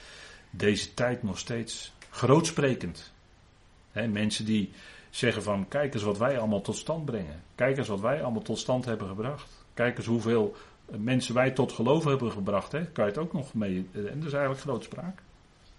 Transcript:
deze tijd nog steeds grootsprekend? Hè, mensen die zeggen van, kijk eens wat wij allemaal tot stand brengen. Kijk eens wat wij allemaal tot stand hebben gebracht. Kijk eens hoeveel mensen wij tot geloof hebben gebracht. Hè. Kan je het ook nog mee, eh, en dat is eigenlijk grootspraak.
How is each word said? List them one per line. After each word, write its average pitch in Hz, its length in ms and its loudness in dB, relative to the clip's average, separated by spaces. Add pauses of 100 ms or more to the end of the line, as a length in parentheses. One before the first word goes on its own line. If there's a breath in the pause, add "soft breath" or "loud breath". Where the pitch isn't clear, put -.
(500 loud breath)
deze 104 440 2
tijd 123 280 0
nog 98 160 -2
steeds - 540 -6 (180)
grootsprekend? 131 1040 2 (800)
Hè, 113 140 -2
mensen 107 380 0
die 107 280 2 (380 loud breath)
zeggen 110 320 0
van, 98 260 0
kijk 143 260 0
eens 110 80 -2
wat 101 160 2
wij 127 200 2
allemaal 107 220 2
tot 101 160 -4
stand 160 280 -4
brengen. 92 380 -6 (120)
Kijk 135 220 2
eens 120 120 -2
wat 98 120 -2
wij 131 220 0
allemaal 117 200 -2
tot 110 160 -4
stand 127 260 0
hebben 110 240 -4
gebracht. 110 560 -8 (100)
Kijk 120 240 0
eens 104 80 -6
hoeveel 113 500 2 (300 loud breath)
mensen 120 480 0
wij 127 160 4
tot 131 220 2
geloof 143 320 4
hebben 127 280 2
gebracht. 98 400 -2
Hè. 156 120 -2
Kan 120 200 0
je 104 60 4
het 139 100 -2
ook 165 120 -4
nog 139 220 -4
mee, 95 380 0
eh, 139 140 -4
en 135 120 -6
dat 160 80 -4
is 143 60 -4
eigenlijk 139 300 0
grootspraak. 143 600 -6 (560)